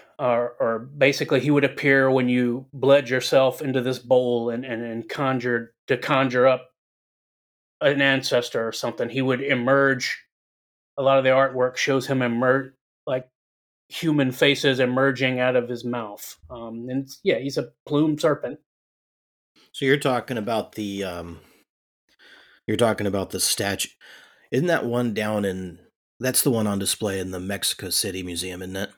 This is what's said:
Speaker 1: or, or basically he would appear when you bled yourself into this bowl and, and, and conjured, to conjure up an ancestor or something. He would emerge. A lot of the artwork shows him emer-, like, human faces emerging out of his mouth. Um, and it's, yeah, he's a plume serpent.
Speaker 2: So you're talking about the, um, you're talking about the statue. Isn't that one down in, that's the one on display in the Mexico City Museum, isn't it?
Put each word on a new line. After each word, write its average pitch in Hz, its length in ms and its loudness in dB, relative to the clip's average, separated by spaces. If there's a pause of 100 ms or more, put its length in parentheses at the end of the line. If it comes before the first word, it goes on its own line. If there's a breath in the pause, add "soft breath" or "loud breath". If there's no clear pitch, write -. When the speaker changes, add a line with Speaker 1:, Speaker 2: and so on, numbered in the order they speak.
(180 loud breath)
Speaker 1:
or, 120 400 0
or 113 200 0
basically 139 600 2
he 139 100 0
would 143 140 4
appear 135 460 2
when 127 180 2
you 123 440 0
bled 135 380 4
yourself 131 520 2
into 131 200 -2
this 123 160 -2
bowl 120 520 2
and, 120 140 -6
and, 117 180 -6
and 117 260 -8
conjured, 123 600 -2 (180)
to 131 80 2
conjure 131 500 2
up 127 240 2 (1120)
an 143 180 4
ancestor 131 680 2
or 110 60 -6
something. 120 380 -4
He 131 120 -2
would 127 200 0
emerge. 135 760 2 (800)
A 139 40 -4
lot 135 160 6
of 131 60 2
the 131 60 4
artwork 131 460 2
shows 135 300 0
him 131 160 0
emer-, 127 520 2 (320)
like, 131 220 -4 (600)
human 147 440 0
faces 135 480 2
emerging 131 580 0
out 127 160 2
of 120 140 0
his 120 160 -8
mouth. 113 520 -8 (140)
Um, 117 380 -12
and 131 140 -4
it's, - 200 -18
yeah, 180 160 0
he's 135 200 -6
a 131 140 -6 (140)
plume 147 320 2
serpent. 143 400 -2 (1120 soft breath)
Speaker 2:
So - 120 -6
you're 139 140 4
talking 123 400 -2
about 107 340 -4
the, 98 320 -6
um, 85 360 -10 (1300 soft breath)
you're 110 100 -2
talking 107 300 2
about 95 240 -4
the 92 100 -8
statue. - 500 -2 (600 loud breath)
Isn't 156 180 0
that 160 180 0
one 120 280 0
down 107 300 -2
in, 92 340 -6 (420)
that's 127 220 0
the 147 80 2
one 113 160 2
on 101 120 -2
display 98 420 -4
in 92 120 -8
the 92 80 -8
Mexico 98 500 -6
City 92 320 -4
Museum, 90 400 -8
isn't 92 140 -10
it? 98 220 -6